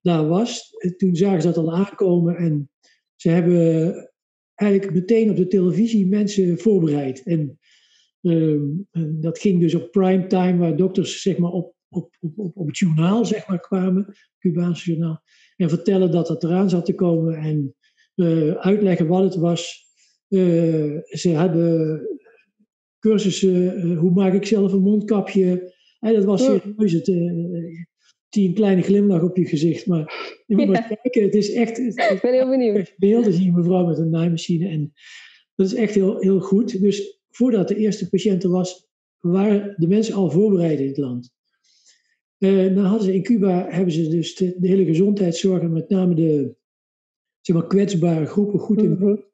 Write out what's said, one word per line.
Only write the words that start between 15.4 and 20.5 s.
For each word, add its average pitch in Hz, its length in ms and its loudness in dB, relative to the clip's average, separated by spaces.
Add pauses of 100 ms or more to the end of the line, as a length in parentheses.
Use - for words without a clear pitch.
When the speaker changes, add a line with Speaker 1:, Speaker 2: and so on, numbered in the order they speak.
Speaker 1:
en 170 140 -2
vertellen 185 420 0
dat 165 160 0
dat 165 160 -6
eraan 185 260 0
zat 175 160 -2
te 190 100 -2
komen 165 420 0
en, 151 380 -4 (400)
eh, 165 360 0
uitleggen 185 560 0
wat 185 160 2
het 190 120 -2
was. 165 520 -4 (400)
Eh, 165 760 0